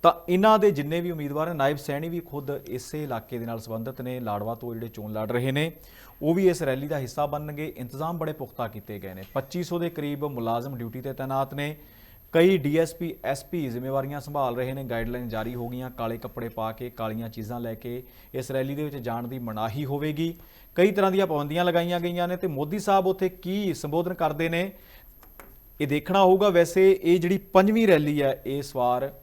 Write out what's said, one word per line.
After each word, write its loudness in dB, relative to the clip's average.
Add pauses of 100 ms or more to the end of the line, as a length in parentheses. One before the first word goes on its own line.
ਤਾਂ 8 (160)
ਇਹਨਾਂ 6
ਦੇ 6
ਜਿੰਨੇ -2
ਵੀ -4
ਉਮੀਦਵਾਰ -4
ਨੇ, -6
ਨਾਇਬ 2
ਸੈਣੀ -6
ਵੀ -6
ਖੁਦ -8 (180)
ਇਸੇ -8
ਇਲਾਕੇ -8
ਦੇ -6
ਨਾਲ -6
ਸੰਬੰਧਿਤ -8
ਨੇ, -6
ਲਾਡਵਾ -4
ਤੋਂ -8
ਜਿਹੜੇ -8
ਚੋਣ -10
ਲੜ -4
ਰਹੇ 0
ਨੇ, 0 (500)
ਉਹ 2
ਵੀ 6
ਇਸ 2
ਰੈਲੀ -2
ਦਾ -2
ਹਿੱਸਾ -4
ਬਣਨਗੇ। -6
ਇੰਤਜ਼ਾਮ -6
ਬੜੇ -4
ਪੁਖਤਾ -6
ਕੀਤੇ -12
ਗਏ -10
ਨੇ। -12 (120)
ਪੱਚੀ -4
ਸੌ -4
ਦੇ -2
ਕਰੀਬ -6
ਮੁਲਾਜ਼ਮ -4
ਡਿਊਟੀ -8
ਤੇ -8
ਤੈਨਾਤ -4
ਨੇ। -6 (560)
ਕਈ 8
ਡੀ 0
ਐਸ 2
ਪੀ, -6 (100)
ਐਸ -2
ਪੀ -4
ਜ਼ਿੰਮੇਵਾਰੀਆਂ -4
ਸੰਭਾਲ -2
ਰਹੇ -2
ਨੇ। -8
ਗਾਈਡਲਾਈਨ -4
ਜਾਰੀ -4
ਹੋ -6
ਗਈਆਂ, -8
ਕਾਲੇ -6
ਕੱਪੜੇ -10
ਪਾ -6
ਕੇ, -10
ਕਾਲੀਆਂ -6
ਚੀਜ਼ਾਂ -8
ਲੈ -6
ਕੇ -10 (320)
ਇਸ -6
ਰੈਲੀ -2
ਦੇ -4
ਵਿੱਚ -8
ਜਾਣ -6
ਦੀ -8
ਮਨਾਹੀ -4
ਹੋਵੇਗੀ। -2 (400)
ਕਈ 6
ਤਰ੍ਹਾਂ 4
ਦੀਆਂ 4
ਪਾਬੰਦੀਆਂ 0
ਲਗਾਈਆਂ 2
ਗਈਆਂ -2
ਨੇ। -2
ਤੇ -4
ਮੋਦੀ -2
ਸਾਹਿਬ 4
ਉੱਥੇ 2
ਕੀ -2
ਸੰਬੋਧਨ -2
ਕਰਦੇ 0
ਨੇ, 0 (1080)
ਇਹ 0
ਦੇਖਣਾ 2
ਹੋਊਗਾ। 8
ਵੈਸੇ 6
ਇਹ 6
ਜਿਹੜੀ 2
ਪੰਜਵੀਂ 6
ਰੈਲੀ 4
ਹੈ, 2
ਇਸ -4
ਵਾਰ 2 (100)